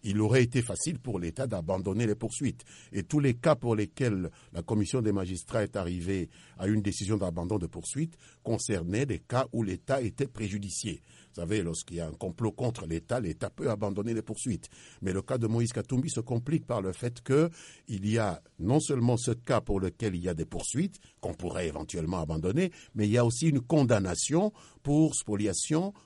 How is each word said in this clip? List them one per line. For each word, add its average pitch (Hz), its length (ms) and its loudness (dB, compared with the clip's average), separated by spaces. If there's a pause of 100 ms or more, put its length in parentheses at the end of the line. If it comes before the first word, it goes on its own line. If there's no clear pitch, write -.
il 104 180 0
aurait 120 220 6
été 120 200 2
facile 120 360 -4
pour 104 200 -4
l'État 87 280 -4
d'abandonner 95 600 0
les 104 100 2
poursuites. - 480 -4 (280)
Et 98 100 -4
tous 151 180 2
les 135 140 4
cas 147 200 4
pour 117 220 0
lesquels 101 540 0 (220)
la 87 100 -6
commission 107 400 0
des 110 100 2
magistrats 95 500 -2
est - 140 -4
arrivée 90 540 -2 (280)
à 92 80 -2
une 107 160 4
décision 101 360 -2
d'abandon 90 400 -2
de 87 80 -4
poursuites 139 500 -6 (260)
concernaient 110 640 -2
des 98 140 -4
cas 117 320 -2
où 117 100 0
l'État 110 380 -2
était 117 260 -2
préjudicié. 101 760 -6 (320)
Vous 85 60 -10
savez, 92 220 0
lorsqu'il 85 340 -6
y 85 40 -4
a 82 60 -4
un 80 60 -8
complot 104 400 -4
contre 120 340 -4
l'État, 82 320 -2
l'État 98 320 -4
peut 147 180 -4
abandonner 104 460 -2
les 110 80 -2
poursuites. - 460 -6 (340)
Mais 95 100 -2
le 95 80 0
cas 131 160 -2
de 117 120 0
Moïse 117 240 2
Katumbi 131 360 -2
se - 120 -4
complique 123 440 -2
par 113 160 -2
le 92 120 -2
fait 117 300 -6
que 160 280 4 (380)
il 101 200 -2
y 110 100 4
a 98 220 0 (200)
non 107 180 4
seulement 123 380 2
ce 117 160 0
cas 117 280 0
pour 98 200 0
lequel 92 340 -2
il 87 80 -4
y 92 60 0
a 87 60 0
des 80 100 -2
poursuites, 120 560 -4 (200)
qu'on 90 140 -6
pourrait 87 320 -4
éventuellement 80 540 -4
abandonner, 90 500 0 (240)
mais 107 140 2
il - 20 4
y 117 80 6
a 120 60 6
aussi 120 240 2
une 139 120 4
condamnation 123 920 4 (320)
pour 147 320 4
spoliation 107 760 0 (140)